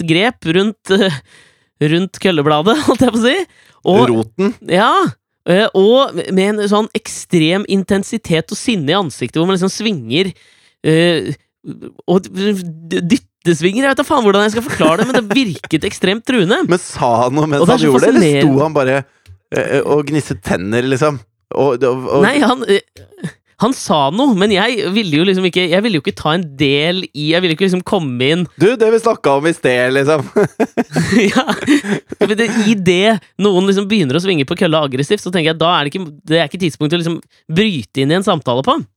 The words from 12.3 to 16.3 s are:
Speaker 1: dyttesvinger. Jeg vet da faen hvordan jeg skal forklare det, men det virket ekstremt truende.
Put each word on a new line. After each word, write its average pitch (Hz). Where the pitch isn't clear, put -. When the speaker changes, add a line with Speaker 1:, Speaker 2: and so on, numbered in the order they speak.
Speaker 1:
dyttesvinger. 175
Jeg 277
vet 269
da 269
faen 277
hvordan 202
jeg 214
skal 240
forklare 165
det, 247
men 262
det 208
virket 185
ekstremt 202
truende. 233